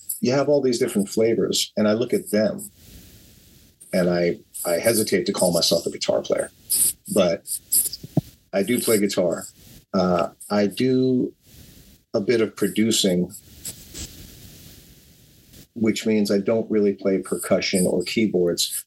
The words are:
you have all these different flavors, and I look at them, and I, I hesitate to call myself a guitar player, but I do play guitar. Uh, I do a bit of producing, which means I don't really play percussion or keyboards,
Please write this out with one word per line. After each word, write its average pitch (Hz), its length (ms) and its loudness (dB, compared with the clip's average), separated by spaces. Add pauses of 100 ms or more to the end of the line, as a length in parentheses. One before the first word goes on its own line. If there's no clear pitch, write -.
(200)
you 120 120 2
have 139 160 2
all 147 140 4
these 127 160 2
different 104 300 0
flavors, - 680 0
and 107 120 2
I 104 40 4
look 117 220 0
at - 160 -2
them, 104 400 -2 (1200)
and 90 160 2
I, 87 300 2 (260)
I 85 140 0
hesitate 101 480 0
to 101 60 -2
call 90 200 2
myself - 320 0
a - 60 -2
guitar - 320 -2
player, - 280 -4 (640)
but 87 340 2 (1080)
I 98 80 0
do 117 180 0
play 113 180 2
guitar. 90 460 0 (480)
Uh, 90 360 2 (220)
I 104 180 2
do 127 640 2 (800)
a 113 60 0
bit 113 200 2
of 104 160 -2
producing, 95 760 2 (2500)
which 214 320 -2
means 107 240 2
I 101 80 2
don't 113 320 -2
really 101 220 2
play 98 260 0
percussion 90 680 -2
or 90 180 0
keyboards, 90 840 0